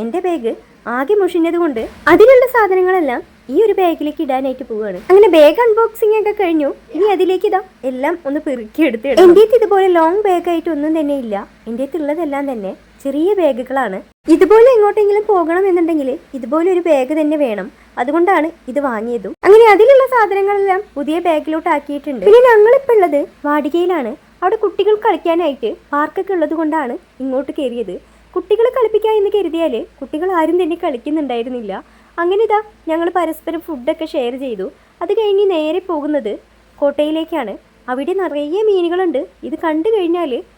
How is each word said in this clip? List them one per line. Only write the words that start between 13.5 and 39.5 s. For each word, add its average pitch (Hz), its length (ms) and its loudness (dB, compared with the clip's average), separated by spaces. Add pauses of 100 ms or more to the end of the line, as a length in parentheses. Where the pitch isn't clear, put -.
ഇതുപോലെ 427 400 6
എങ്ങോട്ടെങ്കിലും 415 560 2
പോകണം 349 380 0
എന്നുണ്ടെങ്കിൽ 330 400 0 (280)
ഇതുപോലെ 277 380 -2
ഒരു 349 140 0
ബാഗ് 269 300 0
തന്നെ 302 260 0
വേണം. 202 240 -6 (320)
അതുകൊണ്ടാണ് 320 460 0 (240)
ഇത് 254 80 -6 (100)
വാങ്ങിയതും. 226 440 -8 (120)
അങ്ങനെ 440 280 8
അതിലുള്ള 508 300 6 (120)
സാധനങ്ങളെല്ലാം 392 680 0 (160)
പുതിയ 294 200 -4 (100)
ബാഗിലോട്ട് 311 480 -2
ആക്കിയിട്ടുണ്ട്. 285 520 -6
പിന്നെ 453 220 8
ഞങ്ങളിപ്പോൾ 466 480 4
ഉള്ളത് 294 240 2 (260)
വാടികയിലാണ്. 302 640 -2 (300)
അവിടെ 403 220 0
കുട്ടികൾ 415 320 0 (100)
കളിക്കാനായിട്ട് 330 640 -2 (240)
പാർക്കൊക്കെ 302 440 -4
ഉള്ളത് 311 240 -2
കൊണ്ടാണ് 302 340 -4 (280)
ഇങ്ങോട്ട് 269 340 -6
കയറിയത്. 233 380 -6 (400)
കുട്ടികളെ 415 400 0
കളിപ്പിക്കുക 440 440 -2
എന്ന് 403 160 0
കരുതിയാൽ 330 380 -2 (260)
കുട്ടികൾ 311 300 -8 (100)
ആരും 320 220 0
തന്നെ 339 220 -4
കളിക്കുന്നുണ്ടായിരുന്നില്ല. 247 880 -6 (480)
അങ്ങനെ 381 260 0
ഇതാ 427 120 2 (300)
ഞങ്ങൾ 330 180 -2 (100)
പരസ്പരം 330 500 -6
ഫുഡൊക്കെ 311 460 -6
ഷെയർ 247 200 -4 (100)
ചെയ്തു. 214 220 -8 (380)
അത് 349 160 -4
കഴിഞ്ഞ് 415 340 0
നേരെ 311 260 -2 (100)
പോകുന്നത് 294 440 -4 (480)
കോട്ടയിലേക്കാണ്. 302 720 -4 (380)
അവിടെ 277 300 -4
നിറയെ 294 480 -4
മീനുകളുണ്ട്. 349 520 -2 (260)
ഇത് 254 80 -10 (100)